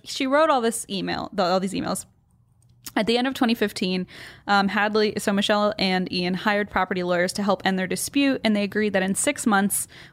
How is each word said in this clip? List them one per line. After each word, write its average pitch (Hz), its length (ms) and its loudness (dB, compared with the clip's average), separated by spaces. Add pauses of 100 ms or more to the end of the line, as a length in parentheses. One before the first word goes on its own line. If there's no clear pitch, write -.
she - 220 -4
wrote 302 220 4
all 277 120 2
this 226 280 -2
email, 180 440 -4
the, 190 100 0
all 180 160 2
these 190 140 -4
emails, 180 320 -4 (880)
at 214 120 0
the 233 100 2
end 247 100 -2
of 269 60 -4
twenty 233 220 2
fifteen, 185 500 -2 (420)
um, 202 200 4
Hadley, 214 500 2
so 202 160 -2
Michelle 208 460 2
and 185 340 0
Ian 180 220 -2
hired 208 340 0
property 185 340 0
lawyers 180 300 0
to 208 100 -4
help 196 220 0
end 190 140 0
their 185 80 -2
dispute, 269 560 0
and 220 120 2
they 208 80 0
agreed 208 300 -2
that 190 100 2
in 190 120 0
six - 320 -2
months, 202 400 2 (260)